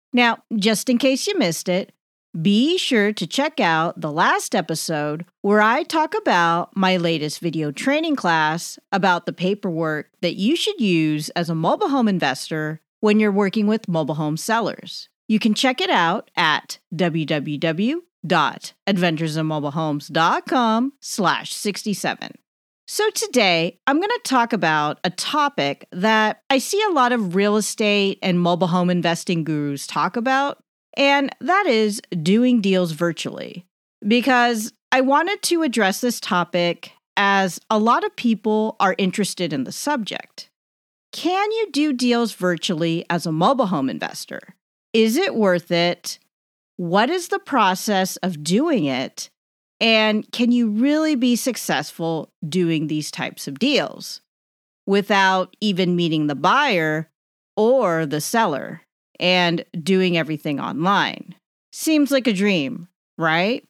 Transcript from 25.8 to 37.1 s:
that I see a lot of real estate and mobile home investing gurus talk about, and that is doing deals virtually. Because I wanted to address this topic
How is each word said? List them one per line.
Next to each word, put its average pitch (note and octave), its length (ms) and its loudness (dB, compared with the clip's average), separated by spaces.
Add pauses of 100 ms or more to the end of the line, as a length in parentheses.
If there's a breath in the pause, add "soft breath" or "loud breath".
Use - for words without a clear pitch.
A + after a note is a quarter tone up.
that G#3+ 600 0
I C4+ 80 4
see G4 240 -2
a G#4 100 0
lot B3 200 2
of G3+ 220 -2
real G#3 220 2
estate G#3 680 0
and F3+ 160 2
mobile F3 280 2
home F3+ 240 2
investing E3+ 520 0
gurus D3 440 -4
talk D#3 300 -2
about, C4 420 -2 (400)
and C#4 440 2
that F#4 240 2
is A3 340 2 (220)
doing A3+ 400 4
deals F#3 300 2
virtually. D3+ 760 -6 (400)
Because A#3+ 680 2 (200)
I C4 100 4
wanted E4 400 0
to E4 200 0
address A3 380 0
this B3 200 -2
topic F3 720 -2 (260)